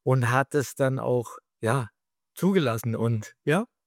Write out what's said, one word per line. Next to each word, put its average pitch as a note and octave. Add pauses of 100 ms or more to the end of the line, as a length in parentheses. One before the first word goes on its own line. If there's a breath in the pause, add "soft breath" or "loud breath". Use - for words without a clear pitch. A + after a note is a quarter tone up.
und B2+
hat C3+
es C3+
dann C3
auch, B2 (240)
ja, A#2 (440)
zugelassen B2
und A2+
ja, F3 (220)